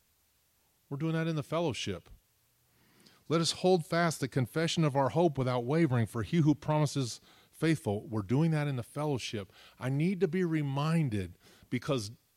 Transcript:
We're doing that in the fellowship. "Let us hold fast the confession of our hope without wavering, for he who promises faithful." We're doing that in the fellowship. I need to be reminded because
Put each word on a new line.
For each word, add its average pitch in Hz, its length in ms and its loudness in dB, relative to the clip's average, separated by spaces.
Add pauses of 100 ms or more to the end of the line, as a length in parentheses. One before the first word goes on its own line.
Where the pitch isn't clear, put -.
(880)
We're 143 80 -6
doing 160 160 -2
that 160 120 0
in 165 100 0
the 147 60 0
fellowship. 127 680 -4 (1200)
"Let 165 140 2
us - 120 0
hold 185 300 2
fast 165 360 0
the 135 80 -2
confession 156 560 0
of 135 120 2
our 135 140 4
hope 156 300 2
without 123 260 0
wavering, 131 400 2
for 117 160 -4
he 165 160 -2
who 156 160 6
promises 143 680 -2 (320)
faithful." 113 560 -2
We're 107 140 -2
doing 135 300 2
that 147 160 0
in 139 80 -4
the 120 80 -6
fellowship. 135 680 -6 (280)
I 123 100 -4
need 165 300 0
to 185 80 4
be 180 160 -2
reminded 143 960 0 (320)
because 120 400 -2 (260)